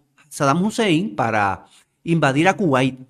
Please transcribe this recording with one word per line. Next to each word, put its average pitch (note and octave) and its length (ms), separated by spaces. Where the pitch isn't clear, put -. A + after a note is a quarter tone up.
Saddam D#3 380
Hussein G#3+ 500
para G#2+ 520
invadir D#3 440
a G3 100
Kuwait, C3 400